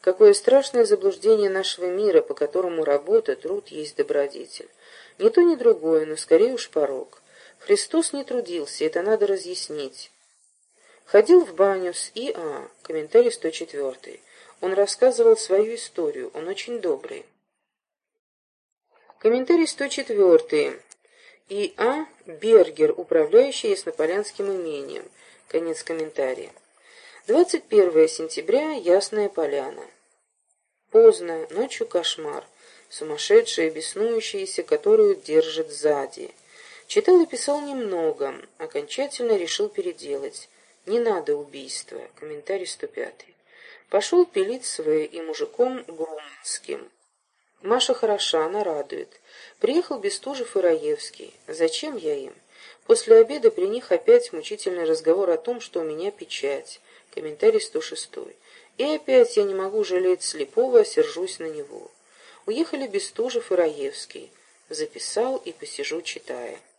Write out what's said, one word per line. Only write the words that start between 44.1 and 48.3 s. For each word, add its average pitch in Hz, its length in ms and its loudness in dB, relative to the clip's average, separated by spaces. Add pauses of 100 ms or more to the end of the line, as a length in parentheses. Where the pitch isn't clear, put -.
пилить 220 400 -4
с - 140 -8
В 156 240 0
и 165 180 -12
мужиком 165 680 -4
Груманским. 151 1000 -12 (720)
Маша 226 320 0
хороша, 196 500 0